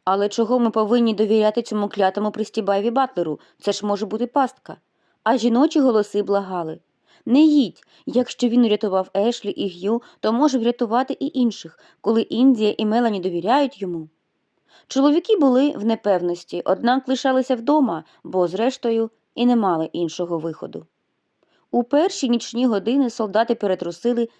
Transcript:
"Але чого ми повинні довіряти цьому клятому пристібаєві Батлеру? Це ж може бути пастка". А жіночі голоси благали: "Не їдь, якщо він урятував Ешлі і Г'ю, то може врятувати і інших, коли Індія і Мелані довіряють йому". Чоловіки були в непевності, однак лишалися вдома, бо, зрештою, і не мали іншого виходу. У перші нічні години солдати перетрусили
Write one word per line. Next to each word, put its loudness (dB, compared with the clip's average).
"Але 0
чого 0
ми 2
повинні 2
довіряти 2
цьому -4
клятому 0
пристібаєві -2
Батлеру? -2
Це -2
ж -6
може -4
бути -6
пастка". -4
А 2
жіночі 2
голоси 2
благали: -4
"Не 4
їдь, 4
якщо -2
він 4
урятував 0
Ешлі -2
і -4
Г'ю, -4
то 0
може 2
врятувати -2
і -6
інших, -2
коли 2
Індія 2
і -2
Мелані 0
довіряють -2
йому". -6
Чоловіки 2
були 4
в -6
непевності, -2
однак 0
лишалися 0
вдома, 0
бо, 0
зрештою, -2
і 0
не 4
мали 0
іншого -4
виходу. -10
У 0
перші 0
нічні -2
години 0
солдати 0
перетрусили -2